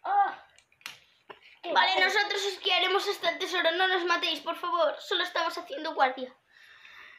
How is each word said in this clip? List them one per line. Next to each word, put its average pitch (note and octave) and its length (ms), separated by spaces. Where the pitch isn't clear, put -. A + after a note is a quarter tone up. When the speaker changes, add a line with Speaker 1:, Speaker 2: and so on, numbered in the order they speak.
Speaker 1:
Ah, G4 400
qué F4 100
Speaker 2:
Vale, F#4 220
Speaker 1:
mal. F#4+ 80
Speaker 2:
nosotros G4+ 420
os F#4+ 140
guiaremos F#4 480
hasta F#4 240
el D4 80
tesoro. E4 320
No F#4 160
nos F#4 180
matéis, E4+ 360
por D#4+ 140
favor. E4+ 440
Solo F4 240
estamos E4+ 340
haciendo D#4 380
guardia. C4 360